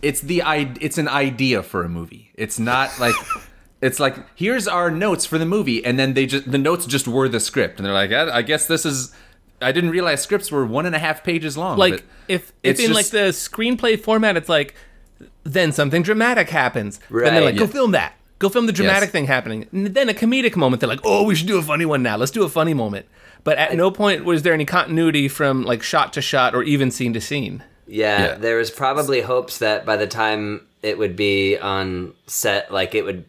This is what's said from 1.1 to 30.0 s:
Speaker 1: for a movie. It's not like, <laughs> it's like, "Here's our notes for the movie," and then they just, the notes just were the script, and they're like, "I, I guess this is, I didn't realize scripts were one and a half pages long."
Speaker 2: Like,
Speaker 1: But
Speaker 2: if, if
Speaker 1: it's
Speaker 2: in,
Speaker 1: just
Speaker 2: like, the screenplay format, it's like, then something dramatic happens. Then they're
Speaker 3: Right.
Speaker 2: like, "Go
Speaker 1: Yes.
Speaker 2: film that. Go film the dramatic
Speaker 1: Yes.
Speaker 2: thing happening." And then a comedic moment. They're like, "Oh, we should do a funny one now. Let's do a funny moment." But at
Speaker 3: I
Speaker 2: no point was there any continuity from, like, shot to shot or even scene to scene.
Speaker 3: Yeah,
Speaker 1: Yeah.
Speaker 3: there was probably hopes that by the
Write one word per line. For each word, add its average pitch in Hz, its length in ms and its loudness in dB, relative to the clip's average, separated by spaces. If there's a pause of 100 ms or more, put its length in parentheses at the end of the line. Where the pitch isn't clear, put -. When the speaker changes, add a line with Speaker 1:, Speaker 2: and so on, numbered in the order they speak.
Speaker 1:
for 90 220 -4
a 85 60 -4
movie. 85 440 -10
It's - 240 -8
not 123 420 0
like, 120 140 2 (360)
<laughs> - 320 -16
it's 127 180 0
like, 135 160 0 (200)
"Here's 214 320 0
our 175 220 0
notes 175 380 0
for 160 100 -2
the 160 80 0
movie," 156 400 0
and 123 140 0
then 131 160 2
they 135 100 4
just, 139 260 -4
the 139 60 2
notes 160 300 2
just 131 200 0
were 131 220 2
the 113 100 0
script, - 380 -2
and 95 80 -6
they're 98 80 -2
like, 98 180 2
"I, 139 260 0
I 120 40 2
guess 151 260 0
this 160 180 0
is, 135 280 -4 (480)
I 127 120 0
didn't 175 180 2
realize 170 300 0
scripts - 300 -2
were 143 140 0
one 120 200 -2
and 175 100 -4
a 156 40 0
half 156 240 -4
pages 156 340 -4
long." 170 200 -4
Speaker 2:
Like, 185 180 6
Speaker 1:
But - 80 -8 (260)
Speaker 2:
if, 190 200 -2
if - 40 -20 (100)
Speaker 1:
it's 190 160 2
Speaker 2:
in, 233 140 4
Speaker 1:
just - 20 4
Speaker 2:
like, 202 120 2 (140)
the 196 100 4
screenplay 226 680 -2
format, 220 380 2
it's 160 120 -6
like, 147 260 2 (680)
then 160 300 0
something 147 300 2
dramatic 214 460 2
happens. 123 500 -2 (120)
Then 113 120 2
they're - 100 4
Speaker 3:
Right. 160 120 6
Speaker 2:
like, - 120 2
"Go 226 80 4
Speaker 1:
Yes. 208 80 -2
Speaker 2:
film 254 180 2
that. 113 220 0 (260)
Go 196 100 2
film 233 160 0
the 220 80 0
dramatic 190 340 2
Speaker 1:
Yes. 190 40 -6
Speaker 2:
thing 156 160 -2
happening." 117 460 -2
And 196 140 -2
then 247 220 2
a 208 40 0
comedic 233 420 0
moment. 131 240 2
They're 131 100 0
like, 135 140 -4
"Oh, 202 200 4
we 214 120 4
should 160 120 -2
do 202 100 2
a 175 40 2
funny 160 240 -2
one 147 160 0
now. 117 140 0
Let's 117 160 0
do 220 120 0
a 160 60 0
funny 160 240 0
moment." 110 320 -4 (400)
But 151 120 2
at 151 140 2
Speaker 3:
I - 40 -2
Speaker 2:
no 180 160 4
point 196 320 0
was 170 200 2
there 170 100 4
any 156 120 0
continuity 160 640 2
from, 135 360 0
like, 113 200 -2
shot 147 300 0
to 143 80 -4
shot 127 340 2
or 123 80 0
even 139 280 2
scene 120 220 -4
to 110 60 -4
scene. 107 420 -8 (240)
Speaker 3:
Yeah, 107 420 0
Speaker 1:
Yeah. 95 80 -2
Speaker 3:
there 113 200 -2
was 113 160 -2
probably 135 480 0
hopes 123 380 -2
that 107 280 0
by 110 120 0
the 104 100 0